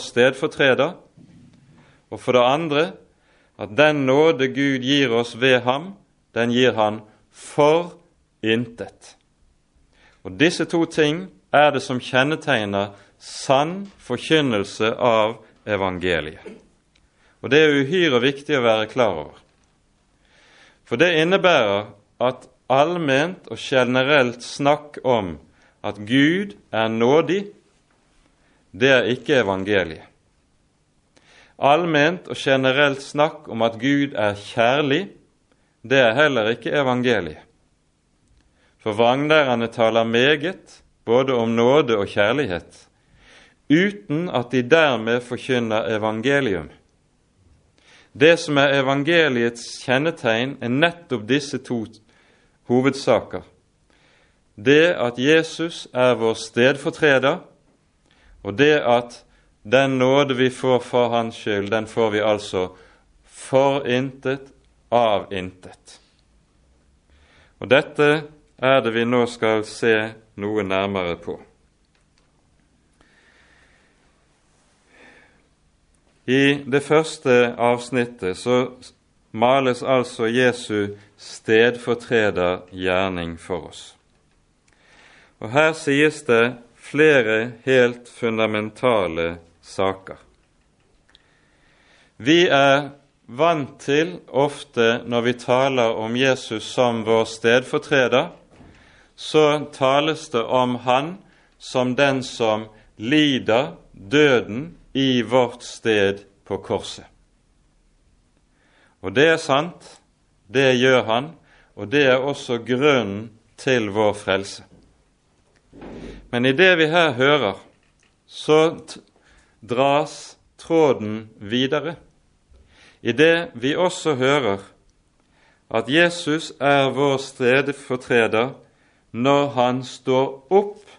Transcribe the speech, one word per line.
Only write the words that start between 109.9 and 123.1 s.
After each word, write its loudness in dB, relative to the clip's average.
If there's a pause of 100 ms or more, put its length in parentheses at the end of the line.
det 2
gjør 4
han, -2 (440)
og -12
det 2
er 4
også -6
grunnen 0 (240)
til 0
vår 2
frelse. -6 (1700)
Men -2
i 2
det 4
vi 2
her 2
hører, 0 (720)
så 2 (100)
t-, -20 (600)
dras -2 (240)
tråden 0 (100)
videre. -4 (1080)
I -2